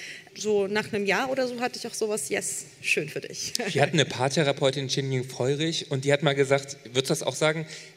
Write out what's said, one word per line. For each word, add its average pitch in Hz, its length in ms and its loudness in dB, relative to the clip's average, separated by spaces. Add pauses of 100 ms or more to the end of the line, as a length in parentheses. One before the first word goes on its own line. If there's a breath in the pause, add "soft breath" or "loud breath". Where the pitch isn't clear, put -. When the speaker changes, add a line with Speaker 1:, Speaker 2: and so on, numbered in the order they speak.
(360 loud breath)
Speaker 1:
So 202 300 2
nach 208 260 0
einem 202 140 0
Jahr 208 240 2
oder 262 180 0
so 240 120 -8
hatte 247 180 -4
ich - 80 -10
auch 233 80 -10
sowas, 214 340 -2
"Yes, - 380 -4 (160)
schön 156 260 0
für 143 120 -6
dich." - 420 -8
<laughs> 196 100 -2
Speaker 2:
Wir 135 100 2
hatten 151 160 4
eine 139 60 6
Paartherapeutin, 139 840 2
Shinjing 135 340 0
Feurich, 143 680 -2
und 135 140 -2
die 139 80 6
hat 143 100 4
mal 143 120 4
gesagt, 139 500 2
würdest 127 260 0
du - 40 4
das - 80 -4
auch 131 120 -2
sagen? 156 320 0 (300 loud breath)